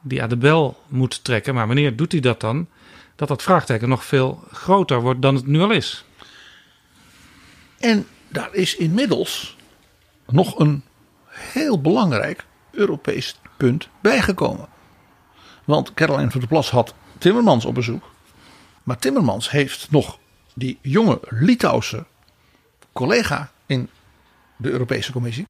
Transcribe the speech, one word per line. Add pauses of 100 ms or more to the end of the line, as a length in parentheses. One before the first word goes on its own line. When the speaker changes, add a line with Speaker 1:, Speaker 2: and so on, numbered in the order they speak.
Speaker 1:
die
aan
de
bel
moet
trekken.
Maar
wanneer
doet
hij
dat
dan? (480)
Dat
dat
vraagteken
nog
veel
groter
wordt
dan
het
nu
al
is. (1700)
Speaker 2:
En (220)
daar
is
inmiddels (680)
nog
een (460)
heel
belangrijk (260)
Europees (160)
punt (120)
bijgekomen. (960)
Want
Caroline
van
der
Plas
had (240)
Timmermans
op
bezoek. (760)
Maar
Timmermans
heeft
nog (360)
die
jonge
Litouwse (880)
collega (160)
in (680)
de
Europese
Commissie.